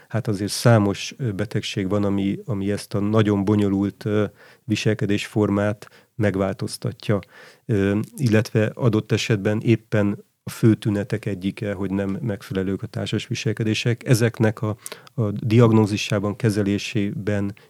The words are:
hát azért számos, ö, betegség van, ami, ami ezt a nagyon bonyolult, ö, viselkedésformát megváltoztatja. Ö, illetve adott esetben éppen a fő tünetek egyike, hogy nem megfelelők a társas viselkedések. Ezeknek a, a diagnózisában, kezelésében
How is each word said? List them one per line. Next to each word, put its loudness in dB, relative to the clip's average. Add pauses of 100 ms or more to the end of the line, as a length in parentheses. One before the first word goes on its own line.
hát -4
azért -4
számos, 2
ö, -4
betegség -4
van, 0
ami, 0
ami -4
ezt -6
a -2
nagyon 2
bonyolult, 0
ö, 0 (380)
viselkedésformát 0 (260)
megváltoztatja. -2 (460)
Ö, 2 (160)
illetve 2
adott 0
esetben 0
éppen 0 (200)
a -12
fő 4
tünetek -2
egyike, -4
hogy -4
nem -2
megfelelők -4
a -10
társas -4
viselkedések. -2
Ezeknek 0
a, -4 (360)
a -2
diagnózisában, 4
kezelésében -2 (140)